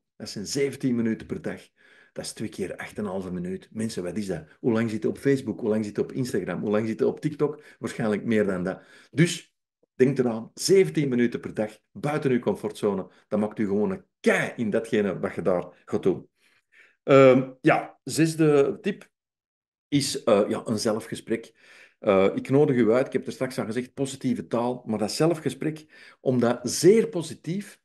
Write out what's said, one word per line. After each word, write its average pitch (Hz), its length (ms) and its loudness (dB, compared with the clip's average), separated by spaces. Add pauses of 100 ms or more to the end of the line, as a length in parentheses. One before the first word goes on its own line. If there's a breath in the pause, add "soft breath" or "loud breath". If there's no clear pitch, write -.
(160)
dat 110 120 -14
zijn 101 180 -10
zeventien 135 480 -2
minuten 113 320 -2
per - 160 -8
dag. - 180 -8 (520 soft breath)
Dat - 120 -10
is - 80 -12
twee 110 160 -10
keer 90 280 -10
acht - 220 -14
en 107 60 -4
een 98 60 -6
halve 92 220 -6
minuut. 90 400 -8
Mensen, 110 300 -6
wat 87 140 -6
is 104 100 -6
dat? 82 180 -6 (160 soft breath)
Hoe 120 120 0
lang 110 180 0
zit 107 120 -6
je 117 60 0
op 107 100 -4
Facebook? 135 420 0
Hoe 117 80 -4
lang 107 160 2
zit 104 120 -10
je 104 60 0
op - 100 -8
Instagram? 92 480 -4
Hoe 107 100 -2
lang 107 160 2
zit 110 120 -4
je 123 80 2
op - 140 -2
TikTok? 151 420 -4 (160 loud breath)
Waarschijnlijk 110 460 -4
meer 110 200 2
dan 92 200 -2
dat. 90 160 -6 (300 loud breath)
Dus - 440 0 (400)
denk 131 240 2
eraan, 113 360 -2
zeventien 160 540 2
minuten 120 320 0
per 92 140 -12
dag 107 240 -4 (140)
buiten 147 380 -2
uw 120 80 2
comfortzone, 104 720 -4 (180 soft breath)
dat 104 120 -2
maakt 104 180 -4
u 110 80 0
gewoon 98 240 0
een 95 140 -8 (160)
kei 175 360 0
in 113 140 -2
datgene 104 480 0
wat 98 160 -6
je 90 80 -8
daar 90 420 -2
gaat - 180 -4
doen. - 260 0 (760 soft breath)
Ehm, 131 480 8 (100)
ja, - 440 0
zesde 147 760 2
tip - 280 -6 (800)
is, - 360 0
eh, 104 240 4
ja, 107 160 -2
een 110 140 -2
zelfgesprek. - 720 -4 (460 soft breath)
Eh, 98 360 4
ik - 160 -6
nodig 139 260 4
u 110 160 4
uit, 127 140 4
ik - 60 -14
heb 123 140 -2
er 117 60 -8
straks 127 260 -8
al 110 60 -2
gezegd, 120 300 -6
positieve 131 520 -4
taal, 123 400 -2
maar 107 120 -2
dat 104 140 -2
zelfgesprek, 156 760 -2 (340 loud breath)
om 123 200 0
dat 117 220 2
zeer 180 460 4
positief, - 760 -8